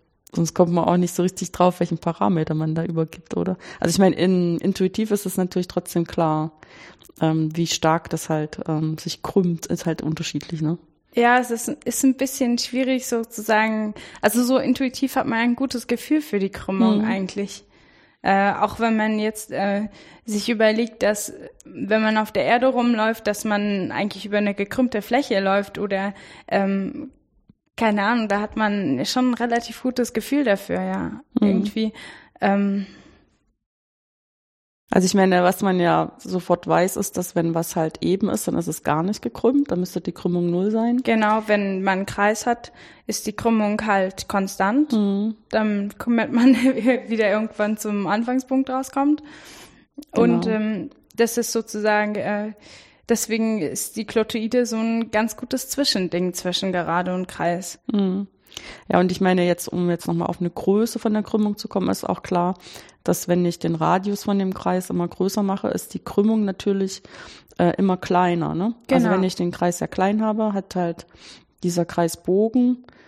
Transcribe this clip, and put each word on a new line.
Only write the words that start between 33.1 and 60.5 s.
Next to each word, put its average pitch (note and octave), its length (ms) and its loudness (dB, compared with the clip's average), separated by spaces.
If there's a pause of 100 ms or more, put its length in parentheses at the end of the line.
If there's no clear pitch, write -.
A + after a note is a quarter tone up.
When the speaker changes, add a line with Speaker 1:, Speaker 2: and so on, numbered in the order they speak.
Speaker 1:
Also F#3 140 4
ich F#3 100 0
meine, F#3+ 280 4
was F#3 200 2
man F#3 180 2
ja E3 380 2
sofort F3+ 500 -2
weiß, E3+ 280 2
ist, - 200 -4
dass F3+ 180 -6
wenn E3 220 0
was E3 180 -4
halt D#3+ 300 -2
eben F#3+ 240 2
ist, - 180 -2
dann F3+ 100 -2
ist F3 120 -2
es - 160 -8
gar D#3 180 0
nicht G3 180 -2
gekrümmt, C4 520 0
dann F3+ 80 -2
müsste F3+ 200 -4
die F3 120 -6
Krümmung F3 360 -2
null F#3 220 0
sein. A#3 320 0
Speaker 2:
Genau, A3 460 2
wenn G3 340 0
man F#3+ 160 2
einen G3 80 -4
Kreis G#3 400 0
hat, A#3 260 -2 (360)
ist - 180 -6
die G#3 60 -4
Krümmung G#3+ 520 0
halt G3 440 0
konstant. G3+ 640 0
Speaker 1:
Mhm. G#3 420 0 (160)
Speaker 2:
Dann G#3 480 0
kümmert A#3 340 0
man B3 220 8
<laughs> A#3 540 2
wieder G#3+ 200 2
irgendwann G#3+ 480 0
zum G#3 300 -2
Anfangspunkt B3+ 640 0
rauskommt. C#4 520 0 (920)
Und, A#3 320 4
Speaker 1:
Genau. A3 120 0
Speaker 2:
ähm, G#3+ 340 -2 (260)
das A3+ 200 2
ist A#3 140 -2
sozusagen, G#3+ 640 0
äh, G#3 380 -2 (560)
deswegen A3 540 0
ist - 340 -6
die A3 80 -6
Klotoide A3+ 640 0
so A3 100 -4
ein A3+ 340 0
ganz A3 260 0
gutes - 320 -6
Zwischending F3+ 640 0
zwischen F3+ 380 -4
Gerade F3+ 420 -2
und F#3 140 -4
Kreis. F3 540 -4 (100)
Speaker 1:
Mhm. G3 380 0 (640)
Ja, F3+ 100 4
und F3+ 100 4
ich F3+ 100 -4
meine F#3 240 4
jetzt, F3 240 -2
um F3 220 0
jetzt E3+ 160 -4
nochmal E3+ 220 -2
auf F3 120 -6
eine F3 80 -2
Größe G#3+ 500 0